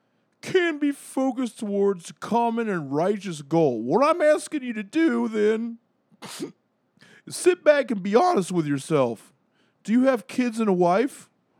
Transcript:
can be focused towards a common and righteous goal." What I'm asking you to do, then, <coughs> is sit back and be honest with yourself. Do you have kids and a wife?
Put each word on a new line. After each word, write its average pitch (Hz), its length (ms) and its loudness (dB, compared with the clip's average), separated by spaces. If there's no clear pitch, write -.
can 339 360 0
be 285 140 -2
focused 262 680 -4
towards 202 520 -2
a - 20 -18
common 233 560 -2
and 151 240 -4
righteous 180 480 -2
goal." 139 400 2
What 165 240 2
I'm 330 160 2
asking 311 420 0
you 247 100 -6
to 214 100 -8
do, 240 440 0
then, 220 520 -2
<coughs> - 320 -14
is - 100 -12
sit 349 280 0
back 285 280 4
and 196 120 -4
be 202 120 2
honest 339 360 2
with 165 160 0
yourself. 135 680 -2
Do 202 100 -2
you 247 100 4
have 262 240 0
kids 240 320 -2
and 220 100 0
a 196 40 4
wife? 180 560 0